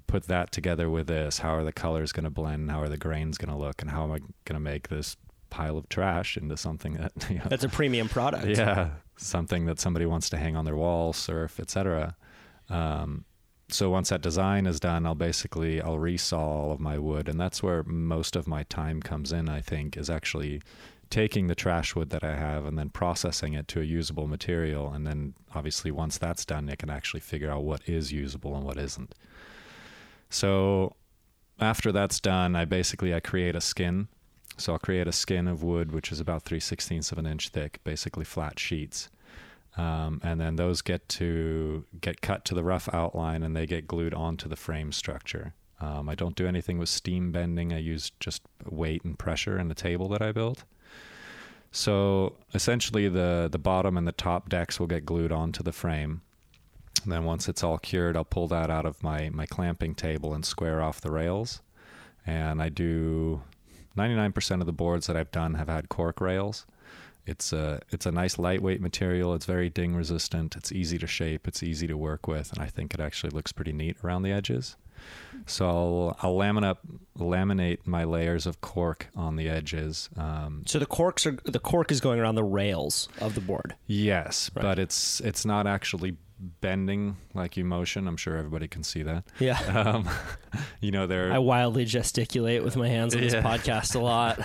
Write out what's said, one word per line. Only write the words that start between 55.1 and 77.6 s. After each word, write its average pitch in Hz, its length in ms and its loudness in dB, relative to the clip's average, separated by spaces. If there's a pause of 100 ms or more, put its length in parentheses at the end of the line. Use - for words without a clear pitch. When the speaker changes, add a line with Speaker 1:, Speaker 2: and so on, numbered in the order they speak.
Speaker 1:
onto 80 300 0
the 85 100 -2
frame. 78 500 -2 (840)
And 98 80 0
then 82 120 0
once 82 240 0
it's - 140 -2
all 82 160 2
cured, 85 380 2
I'll 80 80 2
pull 85 240 0
that 82 220 2
out 80 160 2
of 78 160 -4
my, 78 280 0
my 76 160 -4
clamping 85 480 -2
table 78 400 -2
and 76 100 -4
square 80 380 0
off 78 180 -2
the 80 120 -4
rails. 90 480 -2 (640)
And 78 340 0
I 80 80 2
do, 80 720 0 (540)
ninety-nine 107 360 4
percent 92 280 0
of 85 60 2
the 85 60 0
boards 85 340 2
that 82 100 0
I've 80 140 0
done 80 240 0
have 78 140 0
had 80 200 0
cork 85 320 0
rails. 95 460 0 (580)
It's - 280 -4
a, 78 280 0 (100)
it's - 160 -2
a 90 60 2
nice 90 260 2
lightweight 92 420 2
material. 90 540 2
It's 80 100 -2
very 90 240 2
ding 87 260 0
resistant. 82 640 -2
It's - 160 -8
easy 85 260 0
to 80 80 -4
shape. 78 400 -2
It's - 160 -6
easy 82 240 -2
to 78 100 -2
work 78 300 -4
with. 78 260 -4
And - 100 -6
I 76 40 -4
think - 280 -6
it 80 60 -6
actually 76 300 -4
looks 76 220 -4
pretty 78 200 -4
neat 78 300 -2
around 90 200 0
the 98 100 2
edges. 120 440 -2 (720)
So 92 220 0
I'll, 87 540 2
I'll 92 140 4
laminate, 101 420 4 (400)
laminate 90 680 2